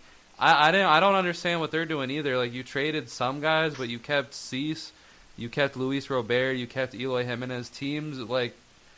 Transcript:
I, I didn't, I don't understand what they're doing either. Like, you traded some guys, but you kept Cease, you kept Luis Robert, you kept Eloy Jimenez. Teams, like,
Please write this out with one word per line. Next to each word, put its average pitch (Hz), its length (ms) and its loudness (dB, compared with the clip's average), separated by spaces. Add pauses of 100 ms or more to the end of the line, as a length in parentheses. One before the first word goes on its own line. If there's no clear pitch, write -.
(380)
I, 151 300 8
I 165 40 4
didn't, 190 160 4
I 156 120 8
don't 196 140 6
understand 175 460 0
what 147 100 -2
they're 160 160 -2
doing 143 240 -2
either. 143 260 -2
Like, 120 160 0
you 127 120 -8
traded 147 440 -2
some 135 320 -4
guys, 156 360 2
but 123 120 -4
you 120 120 -8
kept 143 340 -2
Cease, 151 580 -6 (440)
you 117 120 -8
kept 139 280 0
Luis 131 340 -2
Robert, 127 420 2
you 123 140 -4
kept 131 280 -4
Eloy 123 300 -2
Jimenez. 123 460 -6
Teams, 147 480 -6
like, 120 360 -2 (440)